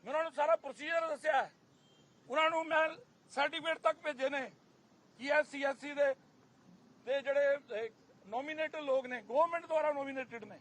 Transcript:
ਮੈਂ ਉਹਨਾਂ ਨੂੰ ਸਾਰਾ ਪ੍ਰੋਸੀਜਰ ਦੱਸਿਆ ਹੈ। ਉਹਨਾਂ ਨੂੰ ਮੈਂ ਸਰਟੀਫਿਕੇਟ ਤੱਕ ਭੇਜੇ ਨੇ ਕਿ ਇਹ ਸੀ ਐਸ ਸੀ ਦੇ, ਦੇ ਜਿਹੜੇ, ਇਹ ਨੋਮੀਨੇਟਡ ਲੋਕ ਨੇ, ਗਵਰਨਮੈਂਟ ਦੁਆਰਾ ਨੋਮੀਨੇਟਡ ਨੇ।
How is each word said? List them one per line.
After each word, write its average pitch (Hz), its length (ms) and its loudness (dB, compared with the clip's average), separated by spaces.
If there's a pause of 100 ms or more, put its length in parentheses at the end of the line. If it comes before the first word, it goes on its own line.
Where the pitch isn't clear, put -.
ਮੈਂ 233 80 -8
ਉਹਨਾਂ 311 100 2
ਨੂੰ 330 100 -4
ਸਾਰਾ 302 240 4
ਪ੍ਰੋਸੀਜਰ 302 520 -4
ਦੱਸਿਆ 294 340 0
ਹੈ। - 100 -6 (760)
ਉਹਨਾਂ 311 220 4
ਨੂੰ 330 160 -2
ਮੈਂ 320 220 2 (420)
ਸਰਟੀਫਿਕੇਟ 311 480 -2
ਤੱਕ 320 200 2
ਭੇਜੇ 277 300 -4
ਨੇ 269 220 -4 (720)
ਕਿ 254 60 -8
ਇਹ 302 160 4
ਸੀ 277 200 -6
ਐਸ 277 160 -2
ਸੀ 285 160 -10
ਦੇ, 277 200 4 (920)
ਦੇ 269 160 0
ਜਿਹੜੇ, 277 360 2 (180)
ਇਹ 220 140 -6 (360)
ਨੋਮੀਨੇਟਡ 302 540 -4
ਲੋਕ 269 260 0
ਨੇ, 247 160 -6
ਗਵਰਨਮੈਂਟ 330 440 0
ਦੁਆਰਾ 302 260 2
ਨੋਮੀਨੇਟਡ 269 520 -6
ਨੇ। 190 160 -16